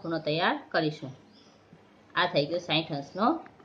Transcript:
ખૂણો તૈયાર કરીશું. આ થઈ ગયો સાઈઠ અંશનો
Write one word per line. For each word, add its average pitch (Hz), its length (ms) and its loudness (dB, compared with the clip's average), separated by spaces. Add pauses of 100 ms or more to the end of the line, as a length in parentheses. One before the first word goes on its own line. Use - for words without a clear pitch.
ખૂણો 165 260 -2
તૈયાર 185 300 2 (160)
કરીશું. 151 400 0 (1000)
આ 175 180 2
થઈ 147 180 4
ગયો 175 160 0
સાઈઠ 160 320 0
અંશનો 180 280 -2 (380)